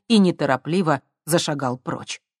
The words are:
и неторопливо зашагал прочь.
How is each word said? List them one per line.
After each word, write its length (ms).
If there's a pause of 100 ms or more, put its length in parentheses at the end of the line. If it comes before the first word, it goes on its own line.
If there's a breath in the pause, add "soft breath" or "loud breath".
и 100
неторопливо 840 (240)
зашагал 520
прочь. 440 (200)